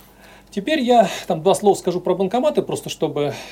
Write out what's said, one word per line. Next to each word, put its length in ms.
Теперь 280
я 260
там 160
два 120
слова 200
скажу 260
про 120
банкоматы, 480
просто 280
чтобы 440